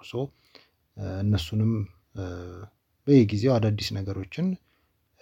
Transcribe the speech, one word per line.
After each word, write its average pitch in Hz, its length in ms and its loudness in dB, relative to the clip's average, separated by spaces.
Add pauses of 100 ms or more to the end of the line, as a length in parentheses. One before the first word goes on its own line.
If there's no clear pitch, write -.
ሶ፣ - 100 -18 (800)
እ፣ 101 80 -10 (140)
እነሱንም፣ 107 540 0 (440)
እ፣ 98 80 -8 (840)
በየጊዜው 120 460 6
አዳዲስ 110 400 2
ነገሮችን፣ 98 540 -6 (760)